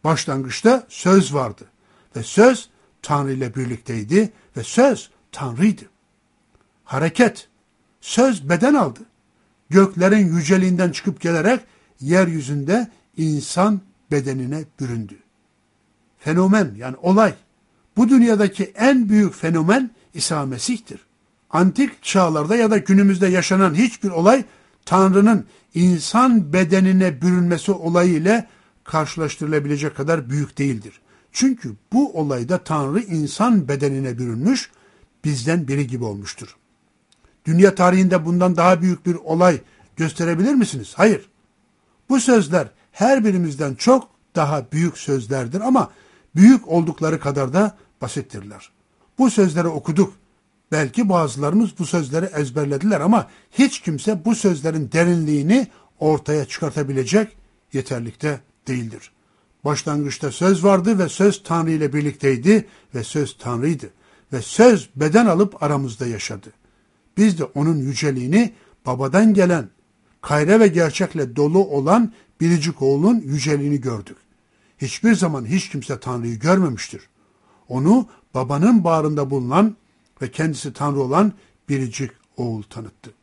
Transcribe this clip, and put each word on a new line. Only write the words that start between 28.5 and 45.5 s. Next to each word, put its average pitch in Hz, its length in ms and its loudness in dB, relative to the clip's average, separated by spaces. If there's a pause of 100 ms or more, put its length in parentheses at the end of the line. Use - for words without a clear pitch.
karşılaştırılabilecek 147 1120 -4
kadar 147 340 -4
büyük 143 280 -6
değildir. 113 420 -6 (320)
Çünkü 226 440 -4 (160)
bu 240 280 0
olayda 139 380 -4
Tanrı 151 420 -4
insan 180 680 -2
bedenine 135 500 -4
bürünmüş, 127 520 -2 (540)
bizden 151 440 -4
biri 139 180 -2
gibi 120 180 -8
olmuştur. 101 520 -12 (880)
Dünya 185 300 4
tarihinde 185 500 2
bundan 175 320 0
daha 175 260 4
büyük 180 240 -2
bir 175 80 -2
olay 170 460 0 (360)
gösterebilir 170 580 -2
misiniz? 139 420 -2
Hayır. 196 340 0 (800)
Bu 262 120 2
sözler 175 480 2 (240)
her 254 320 2
birimizden 156 500 -2
çok 247 340 2 (280)
daha 147 360 -2
büyük 160 260 -2
sözlerdir 131 640 -6